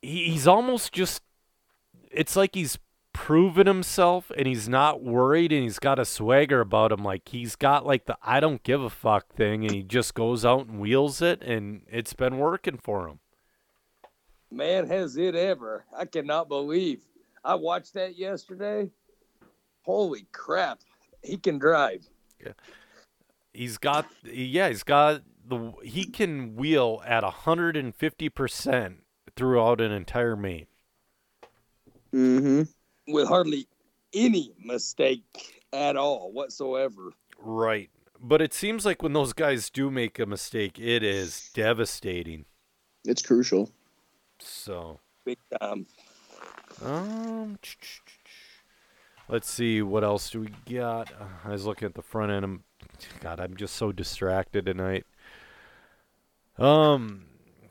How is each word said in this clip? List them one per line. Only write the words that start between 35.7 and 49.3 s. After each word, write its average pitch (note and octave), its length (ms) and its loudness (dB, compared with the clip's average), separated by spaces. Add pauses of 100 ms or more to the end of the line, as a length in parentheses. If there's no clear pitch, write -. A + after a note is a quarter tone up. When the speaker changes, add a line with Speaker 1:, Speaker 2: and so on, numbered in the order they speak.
Speaker 2:
at C#3+ 240 0
all C3+ 360 -2
whatsoever. C3 800 -6 (260)
Speaker 1:
Right. A2 500 -2 (320)
But D3 220 4
it D#3 100 0
seems G#3 320 -4
like F#3+ 180 -2
when D3 120 -2
those C#3 180 0
guys C#3 380 -2
do C#3 200 -2
make A#2+ 280 -4
a A#2 80 -2
mistake, G2+ 520 -6
it A#2 240 -2
is G2 520 -4
devastating. F#2 880 -2 (600)
Speaker 3:
It's A#2+ 160 -2
crucial. A#2 480 2 (680)
Speaker 1:
So. E2+ 600 -14 (260)
Speaker 2:
Big B2 140 -8 (220)
time. G#2 260 -8 (960)
Speaker 1:
Um, G#3+ 760 -8 (1700)
let's A2+ 200 -4